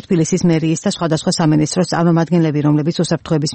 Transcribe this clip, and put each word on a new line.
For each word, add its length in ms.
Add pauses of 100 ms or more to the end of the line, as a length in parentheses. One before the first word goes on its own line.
თბილისის 400
მერიის 400
და 80
სხვადასხვა 400
სამინისტროს 540 (100)
წარმომადგენლები, 640
რომლებიც 400
უსაფრთხოების 540